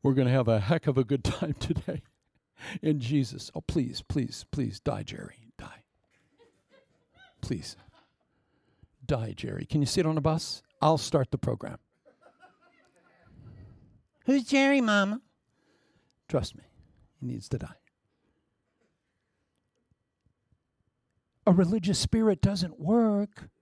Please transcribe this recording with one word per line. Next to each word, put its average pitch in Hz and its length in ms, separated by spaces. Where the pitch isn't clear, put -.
we're 139 120
gonna 131 160
have 127 180
a 110 120
heck 151 280
of 131 100
a 131 60
good 127 200
<laughs> - 20
time - 280
today. - 480
In 151 180
Jesus. 127 560
Oh, 160 60
please, - 400
please, - 500
please, 110 280
die, 101 240
Jerry. - 440
Die. - 260
Please. - 340
Die, 113 300
Jerry. - 300
Can 151 160
you 135 60
sit 180 180
on 156 120
a 147 40
bus? 160 400
I'll 156 160
start - 340
the - 60
program. - 400
Who's 262 180
Jerry, 277 380
Mama? 208 400
Trust - 280
me. - 80
He 139 60
needs 107 240
to 127 80
die. - 180
A 202 40
religious 180 460
spirit 220 440
doesn't 180 380
work. 208 680